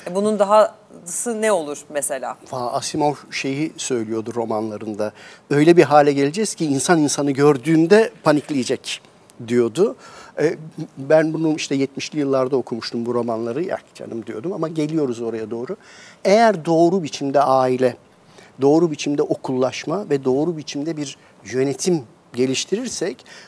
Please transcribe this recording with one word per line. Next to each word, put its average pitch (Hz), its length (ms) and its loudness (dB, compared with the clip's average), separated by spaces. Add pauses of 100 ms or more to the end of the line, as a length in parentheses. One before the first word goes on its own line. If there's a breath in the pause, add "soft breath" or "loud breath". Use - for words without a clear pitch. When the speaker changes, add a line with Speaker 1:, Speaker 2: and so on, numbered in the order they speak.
(100)
Speaker 1:
E, 180 40 -8
bunun 208 240 0
dahası 208 1040 0
ne 220 100 2
olur 147 260 -2 (100)
mesela? 135 480 -6 (140)
Speaker 2:
Fa-, 123 200 -6
Asimov 147 440 -2 (160)
şeyi 143 460 -4
söylüyordu 113 580 -4
romanlarında. 107 760 -6 (380 loud breath)
Öyle 151 260 6
bir 170 60 10
hale 147 300 6
geleceğiz 147 420 0
ki 165 120 -4
insan 147 320 2
insanı 143 320 0
gördüğünde 160 800 4 (120)
panikleyecek 139 800 -2 (460)
diyordu. 123 480 2 (440 loud breath)
E, 156 140 0 (440)
ben 156 360 2
bunu 156 220 0
işte 160 180 -6
yetmişli 139 440 -4
yıllarda 135 380 0
okumuştum 117 500 -6
bu 120 80 -4
romanları. 117 480 -4
"Ya 185 160 -6 (160)
canım." 113 320 -12
diyordum 113 260 -8
ama 165 160 -6
geliyoruz 151 520 -2
oraya 113 300 -6
doğru. 123 260 -8 (480 loud breath)
Eğer 202 400 4
doğru 170 380 4
biçimde 139 380 0
aile, 131 560 2 (640 loud breath)
doğru 156 300 4
biçimde 147 320 -2
okullaşma 143 880 -4
ve 139 140 0
doğru 147 320 0
biçimde 151 400 -8
bir 147 200 -10 (280 soft breath)
yönetim 135 580 -2 (300)
geliştirirsek 175 920 -4 (240 loud breath)